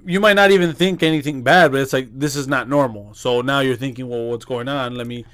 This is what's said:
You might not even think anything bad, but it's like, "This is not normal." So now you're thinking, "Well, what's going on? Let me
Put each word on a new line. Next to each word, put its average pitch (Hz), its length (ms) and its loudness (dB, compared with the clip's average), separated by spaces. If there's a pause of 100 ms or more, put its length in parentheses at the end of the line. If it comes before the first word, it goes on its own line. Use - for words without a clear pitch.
You 185 160 -2
might 208 140 4
not 196 160 6
even 180 200 4
think 175 320 0
anything 147 400 0
bad, 151 300 6
but 135 80 0
it's 135 100 -4
like, 131 260 -4
"This 139 200 -4
is 139 100 -6
not 127 220 -4
normal." 113 440 -2
So 123 280 -2
now 139 180 -2
you're 131 160 0
thinking, 127 320 -8
"Well, 120 200 -6
what's 117 180 -6
going 123 240 -6
on? 131 260 -6
Let 120 100 -8
me 120 280 -12